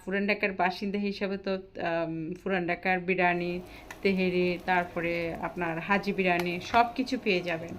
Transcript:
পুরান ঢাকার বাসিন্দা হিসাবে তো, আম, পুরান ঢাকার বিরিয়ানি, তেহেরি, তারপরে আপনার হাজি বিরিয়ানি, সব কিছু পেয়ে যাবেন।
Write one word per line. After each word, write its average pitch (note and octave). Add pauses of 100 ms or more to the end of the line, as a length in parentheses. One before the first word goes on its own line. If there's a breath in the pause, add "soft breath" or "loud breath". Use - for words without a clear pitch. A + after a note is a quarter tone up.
পুরান G3
ঢাকার G3+
বাসিন্দা F#3
হিসাবে G3+
তো, F#3+
আম, E3 (280)
পুরান F#3+
ঢাকার F3
বিরিয়ানি, F3 (480 loud breath)
তেহেরি, F#3 (180)
তারপরে F3 (280)
আপনার E3+
হাজি G3
বিরিয়ানি, F3
সব A#3
কিছু C4
পেয়ে F#3
যাবেন। E3+